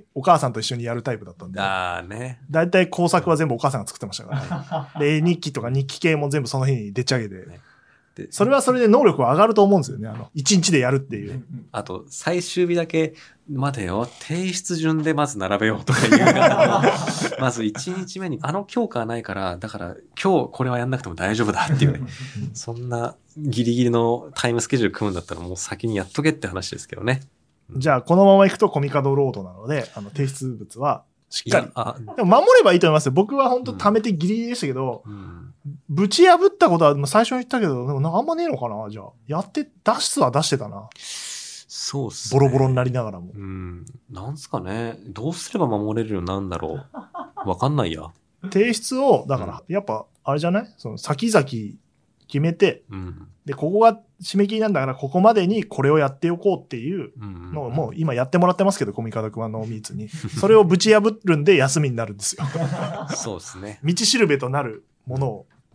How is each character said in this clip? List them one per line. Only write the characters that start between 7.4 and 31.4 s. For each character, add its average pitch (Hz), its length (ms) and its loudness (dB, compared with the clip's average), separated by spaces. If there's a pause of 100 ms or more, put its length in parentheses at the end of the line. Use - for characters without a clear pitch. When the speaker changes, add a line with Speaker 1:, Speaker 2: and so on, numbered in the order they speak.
Speaker 2:
ね。 85 140 -20 (540)
で、 - 160 -14
Speaker 1:
そ - 140 0
れ 254 80 2
は 277 100 4
そ 262 100 2
れ 254 60 2
で 240 80 4
能 247 180 6
力 160 180 0
は 123 100 2
上 151 60 2
が 214 100 6
る 226 60 0
と 208 100 8
思 202 120 4
う 170 40 4
ん - 20 -4
で - 40 -4
す - 40 -12
よ 131 80 -12
ね。 107 100 -10
あ 107 40 -12
の、 117 220 -14
一 156 220 0
日 175 140 2
で 156 80 4
や 123 120 2
る 135 80 2
っ - 20 0
て 135 160 -10
い 101 120 -10
う。 120 160 -10 (280)
Speaker 2:
あ 110 100 -6
と、 92 260 -10
最 175 360 -4
終 180 240 -2
日 175 80 0
だ 170 100 -2
け、 160 280 -2 (360)
「待 139 280 -4
て 101 60 -4
よ、 98 220 -2
提 175 480 -6
出 175 220 -6
順 160 260 0
で 156 100 0
ま 147 140 0
ず 143 100 -10
並 98 220 -2
べ 110 80 2
よ 110 160 0
う」 - 20 -16
と - 80 0
か - 160 2
言 302 60 6
う - 100 6
か 349 80 6
ら、 269 500 4 (300)
<laughs> - 260 -6
ま 131 120 0
ず 117 140 -4
一 107 240 -4
日 185 320 -8
目 185 100 -6
に、 131 120 -6
「あ 147 100 -4
の 196 120 -6
教 233 240 -2
科 123 120 -6
は 113 40 -4
な 117 140 -6
い 113 40 -10
か 98 120 -10
ら、 92 240 -4
だ 90 100 -12
か - 80 -14
ら 87 200 -10 (260)
今 175 240 4
日 - 40 -12
こ - 140 -4
れ 127 60 -2
は 123 80 -2
や 120 80 -2
ん 131 40 -4
な 131 60 -2
く 131 60 -8
て 92 80 -10
も 85 40 -8
大 95 220 -2
丈 113 80 2
夫 107 80 0
だ」 - 220 -2
っ - 20 2
て 131 80 4
い 143 40 6
う - 40 2
ね。 131 160 -8 (220)
Speaker 1:
<laughs> - 240 -10
Speaker 2:
そ - 180 -12
ん 123 160 -10
な 120 280 -6 (200)
ギ 123 280 -2
リ 117 100 2
ギ 123 100 2
リ 120 60 4
の 117 440 0
タ - 140 -2
イ 117 60 0
ム 117 80 0
ス - 60 -6
ケ 135 100 0
ジ 113 60 2
ュ - 20 2
ー - 40 2
ル - 60 -14
組 110 120 -2
む 95 40 -4
ん - 20 -6
だ 87 60 -4
っ - 60 -16
た - 80 -10
ら、 85 80 -12
も 90 120 -10
う - 20 -12
先 - 320 -8
に 107 80 -2
や 95 80 -2
っ 95 60 -14
と 147 120 -4
け 156 80 2
っ - 20 -4
て 151 140 -8
話 92 240 -8
で - 80 -10
す - 100 -16
け - 80 -14
ど - 60 -12
ね。 131 180 -2 (560)
Speaker 1:
じ 135 140 0
ゃ 135 60 4
あ、 123 60 -2
こ 170 140 2
の 196 80 8
ま 196 140 8
ま 196 60 8
行 190 100 2
く - 40 -12
と 208 120 4
コ 147 100 -2
ミ 139 80 -2
カ 139 140 0
ド 139 120 2
ロ 139 140 2
ー 120 40 -4
ド 101 100 -10
な 90 100 -14
の 98 140 -16
で、 139 280 -4
あ 117 60 -12
の、 101 100 -14
提 143 180 -4
出 131 180 -8
物 107 320 -12
は 135 240 -2 (260)
し - 200 -8